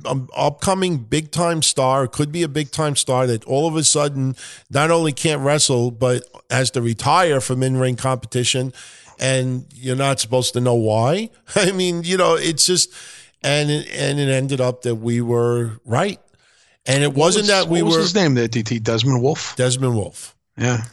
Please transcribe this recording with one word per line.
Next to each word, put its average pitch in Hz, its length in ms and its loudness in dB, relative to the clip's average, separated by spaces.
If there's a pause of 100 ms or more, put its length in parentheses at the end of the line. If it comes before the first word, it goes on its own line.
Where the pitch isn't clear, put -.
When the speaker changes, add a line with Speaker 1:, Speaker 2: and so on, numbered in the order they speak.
Speaker 1:
a 135 160 -4 (160)
upcoming 170 640 0
big 143 320 -4
time 170 300 -2
star, 131 460 2
could 147 240 -4
be 170 120 -2
a 165 40 0
big 147 240 -6
time 151 240 -2
star 127 320 0
that 117 160 -2
all 139 240 0
of 156 80 -2
a 160 80 0
sudden 139 540 0 (320)
not 147 200 0
only 165 220 2
can't 147 300 -2
wrestle, 135 500 2
but 127 320 0 (260)
has 127 220 0
to 127 100 -2
retire 139 600 2
from 127 200 -2
in-ring 127 360 0
competition. 127 760 -2 (480)
And 127 540 0
you're 127 240 -4
not 135 240 0
supposed 123 320 0
to 123 80 -2
know 123 140 2
why. 120 540 0 (140)
<laughs> - 120 -6
I 196 180 2
mean, 180 300 -2
you 175 120 -2
know, 170 200 4
it's 156 300 0
just, 180 240 2 (520)
and 147 280 0
it, 147 240 -2
and 143 240 -4
it 139 120 0
ended 135 320 0
up 127 220 -2
that 120 120 -2
we 117 240 -2
were 120 640 0
right. 180 380 -2 (640)
And 139 180 2
it 147 40 4
Speaker 2:
What 135 100 -4
Speaker 1:
wasn't 185 260 4
Speaker 2:
was, 208 60 -2
Speaker 1:
that 190 180 4
we 170 140 2
Speaker 2:
what 165 60 2
was 165 100 4
Speaker 1:
were 160 60 4
Speaker 2:
his 175 120 0
name 165 200 4
there, 117 120 2
D 113 160 -2
T? 117 160 -4
Desmond 117 420 0
Wolfe? - 360 -2
Speaker 1:
Desmond 127 380 0
Wolfe. - 420 -8 (200)
Speaker 2:
Yeah. 117 340 0